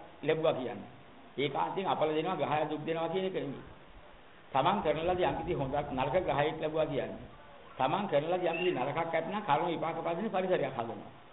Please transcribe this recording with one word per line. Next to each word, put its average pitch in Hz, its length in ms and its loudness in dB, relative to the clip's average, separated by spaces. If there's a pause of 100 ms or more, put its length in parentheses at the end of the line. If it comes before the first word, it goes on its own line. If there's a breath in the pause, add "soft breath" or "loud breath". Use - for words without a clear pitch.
(180)
ලැබුවා 156 360 2
කියන්නේ. 107 360 -6 (440)
ඒකාන්තයෙන් 160 520 0
අපල 156 220 2
දෙනවා, 160 280 0
ග්‍රහය 143 280 2
දුක් 151 180 -4
දෙනවා 165 260 -2
කියන 190 160 0
එක 185 100 -2
නෙමෙයි. 139 300 -6 (840)
තමන් 170 300 4
කරන 156 220 2
ලද 180 200 2
යම් 143 160 2
කිසි - 180 -2
හොඳක් 139 340 0
නරක 139 320 0
ග්‍රහයක් 147 380 2
ලැබුවා 156 280 0
කියන්නේ. 113 420 -4 (440)
තමන් 160 340 2
කරන 147 200 4
ලද 175 160 0
යම් 160 140 2
කිසි 180 160 2
නරකක් 143 280 0
ඇත්නම් 165 400 0
කර්ම 160 260 4
විපාක 165 320 0
පදින 170 300 -2
පරිසරයක් 185 400 2
හදනවා. 113 440 -6 (200)